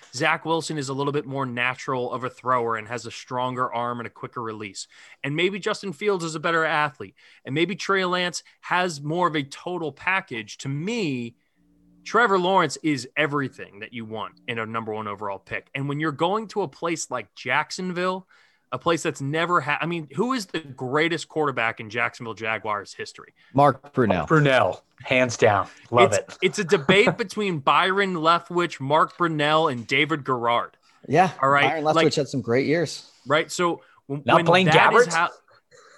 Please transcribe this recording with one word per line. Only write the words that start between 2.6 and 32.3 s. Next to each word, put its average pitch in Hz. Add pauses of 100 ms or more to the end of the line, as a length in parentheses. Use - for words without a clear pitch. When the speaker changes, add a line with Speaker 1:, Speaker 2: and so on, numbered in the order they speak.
Speaker 1:
and 107
has 117
a 113
stronger 127
arm 120
and 113
a 107
quicker 127
release. 107 (380)
And 143
maybe 185
Justin 196
Fields 196
is 160
a 160
better 160
athlete. 151 (320)
And 127
maybe 175
Trey 190
Lance 180 (180)
has 175
more 165
of 151
a 151
total 165
package. 175
To -
me, 143 (680)
Trevor 202
Lawrence 180
is 139
everything 135
that 110
you 117
want 107 (120)
in 120
a 110
number 110
one 107
overall 101
pick. -
And 139
when 143
you're 160
going 185
to 208
a 170
place 165
like 120
Jacksonville, 180 (460)
a 127
place 170
that's 156
never 160
had, 143
I 151
mean, 165
who 226
is 233
the -
greatest 151
quarterback 127
in 110
Jacksonville 117
Jaguars 107
history? - (180)
Speaker 2:
Mark 139
Brunell. 123
Speaker 3:
Mark 90
Brunell, 131 (240)
hands 127
down. 101 (220)
Love 117
Speaker 1:
It's, 98 (180)
Speaker 3:
it. -
Speaker 1:
it's 185
a 208
debate 180
Speaker 3:
<laughs> -
Speaker 1:
between 202
Byron 185
Leftwich, 170
Mark 147
Brunell, 156
and 120
David 147
Garrard. 117 (280)
Speaker 2:
Yeah. 165 (120)
Speaker 1:
All 135
right. 143
Speaker 2:
Byron 151
Leftwich 156
Speaker 1:
Like, 160
Speaker 2:
had 143
some 135